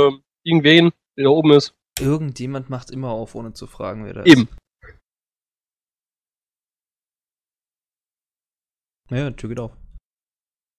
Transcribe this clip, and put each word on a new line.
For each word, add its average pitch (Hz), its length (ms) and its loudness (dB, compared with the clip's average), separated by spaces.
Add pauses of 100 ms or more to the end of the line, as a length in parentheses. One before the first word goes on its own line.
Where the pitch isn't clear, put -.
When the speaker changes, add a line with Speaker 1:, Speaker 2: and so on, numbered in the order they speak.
Speaker 1:
ähm, 139 160 -6 (200)
irgendwen, 165 480 4 (260)
der 135 80 -2
da 135 40 4
oben 156 220 2
ist. 143 240 2 (240)
Speaker 2:
Irgendjemand 135 680 -6
macht 127 220 -12
immer 131 180 -12
auf, 113 260 -10
ohne 113 180 -16
zu 110 140 -20
fragen, 104 380 -12
wer 98 80 -16
da 101 100 -14
Speaker 1:
Eben. 135 200 8
Speaker 2:
ist. - 140 -12 (4000)
Naja, 139 220 -8
Tür - 180 -14
geht 117 100 -12
auf. 113 160 -14 (1040)